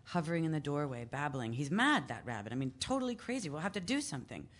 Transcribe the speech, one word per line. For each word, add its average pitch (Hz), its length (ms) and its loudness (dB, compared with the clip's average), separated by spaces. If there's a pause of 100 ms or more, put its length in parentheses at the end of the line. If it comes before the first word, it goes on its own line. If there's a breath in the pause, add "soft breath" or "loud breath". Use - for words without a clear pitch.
(100)
hovering 165 340 2
in 160 80 4
the 156 80 2
doorway, 143 440 0
babbling. 135 500 -2
"He's 139 140 0
mad, 226 380 4
that 117 180 -6
rabbit. 110 280 -4
I 123 40 -2
mean, 135 220 0
totally 254 380 0
crazy. 240 320 -4
We'll 151 140 -4
have 196 100 0
to 208 80 -2
do 240 200 2
something." 120 480 -6 (120)